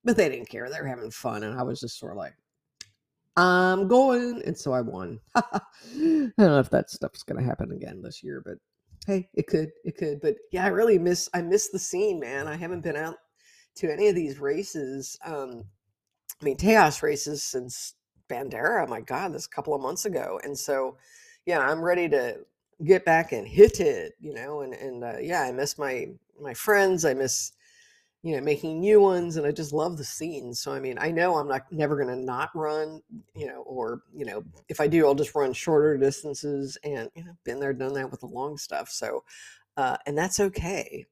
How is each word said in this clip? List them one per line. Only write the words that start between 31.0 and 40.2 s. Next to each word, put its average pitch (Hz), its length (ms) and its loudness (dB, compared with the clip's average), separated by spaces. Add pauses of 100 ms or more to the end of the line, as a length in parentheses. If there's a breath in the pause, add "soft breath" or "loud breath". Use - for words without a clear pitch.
I 160 100 -2
know 170 260 2
I'm 143 120 -2
not, 135 240 -4
never 151 240 0
gonna 127 200 -2
not 131 380 -4
run, 156 460 -4 (340)
you 147 120 -10
know, 127 160 -12
or, 120 400 -8 (120)
you 143 120 -8
know, 107 160 -8 (260)
if 156 120 -8
I 151 80 4
do, 160 180 6
I'll 139 80 6
just 143 200 -2
run 135 180 2
shorter 151 440 4
distances 139 880 -2
and, 135 300 -6
you 170 100 -18
know, 175 80 -20 (120)
been 123 160 -6
there, 139 120 0
done 131 220 -4
that 131 160 -4
with 131 100 -12
the 123 60 -14
long 135 320 -8
stuff. - 320 -8
So, 120 340 -6 (520 loud breath)
uh, 127 200 0 (100)
and 147 120 -2
that's 185 220 0